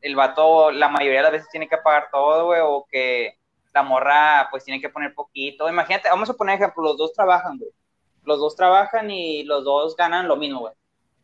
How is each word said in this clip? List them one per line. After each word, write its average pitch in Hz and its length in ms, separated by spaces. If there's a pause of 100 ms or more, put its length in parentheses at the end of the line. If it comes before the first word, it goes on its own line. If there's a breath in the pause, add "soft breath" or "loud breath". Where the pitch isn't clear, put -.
el 143 140
vato 156 560
la 147 160
mayoría 143 320
de - 20
las 151 100
veces 156 160
tiene 156 200
que 160 100
pagar 147 340
todo, 151 340
güey? 170 160
¿O 143 280
que 127 460 (360)
la 139 100
morra, 139 680
pues, 131 140
tiene 135 160
que 143 100
poner 147 240
poquito? 143 540
Imagínate, 175 400
vamos 190 200
a 247 60
poner 196 220
ejemplo, 196 260
los 151 160
dos 160 160
trabajan, 180 440
güey. 117 120 (540)
Los 147 160
dos 151 160
trabajan 202 540
y 160 340
los 143 200
dos 147 320
ganan 175 320
lo 143 80
mismo, 143 240
güey. 110 140 (500)